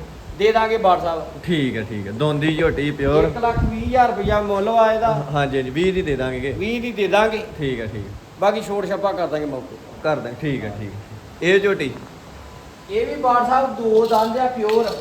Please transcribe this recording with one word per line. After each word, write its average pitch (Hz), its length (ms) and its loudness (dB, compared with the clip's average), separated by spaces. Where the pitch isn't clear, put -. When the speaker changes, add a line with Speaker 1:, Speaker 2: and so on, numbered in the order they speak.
Speaker 1:
ਦੇ 214 140 2
ਦਾਂਗੇ 220 240 2
ਬਾਠ 185 260 4
ਸਾਹਿਬ। 165 220 -2
Speaker 2:
ਠੀਕ 139 320 0
ਹੈ, 110 60 -4
ਠੀਕ 104 240 -6
ਹੈ। 98 60 -8
ਦੋਂਦੀ 151 440 0
ਝੋਟੀ 151 340 2
ਪਿਓਰ। 147 340 0
Speaker 1:
ਇੱਕ 160 120 -2
ਲੱਖ 233 220 0
ਵੀਹ 226 160 -4
ਹਜ਼ਾਰ 247 220 4
ਰੁਪਇਆ 208 320 0
ਮੁੱਲ 202 280 0
ਆ 226 240 6
ਇਹਦਾ। 220 400 0
Speaker 2:
ਹਾਂਜੀ, 139 240 0
ਹਾਂਜੀ। 127 140 -2
ਵੀਹ 175 220 2
ਦੀ 185 100 0
ਦੇ 147 140 -2
ਦਾਂਗੇ 131 240 -2
ਕਿ? 131 120 -4
Speaker 1:
ਵੀਹ 226 280 -2
ਦੀ 240 120 -6
ਦੇ 196 140 0
ਦਾਂਗੇ। 214 400 4
Speaker 2:
ਠੀਕ 131 220 -4
ਹੈ, 110 60 -6
ਠੀਕ 104 200 -8
ਹੈ। 101 60 -12
Speaker 1:
ਬਾਕੀ 214 200 2
ਛੋਟ 202 260 -4
ਛੱਪਾ 190 260 -2
ਕਰ 170 140 -2
ਦਾਂਗੇ 151 200 -2
ਮੌਕੇ। 131 300 -8
Speaker 2:
ਕਰ 156 140 0
ਦਾਂਗੇ, 120 240 -6
ਠੀਕ 131 240 -2
ਹੈ, 104 140 -6
ਠੀਕ 104 120 -8
ਹੈ। 98 80 -10
ਇਹ 190 180 6
ਝੋਟੀ? 185 300 0
Speaker 1:
ਇਹ 226 160 0
ਵੀ 285 80 -4
ਬਾਠ 240 320 4
ਸਾਹਿਬ 254 300 2
ਦੋ 226 300 4
ਦੰਦ 226 320 2
ਆ 254 80 2
ਪਿਓਰ। 220 540 2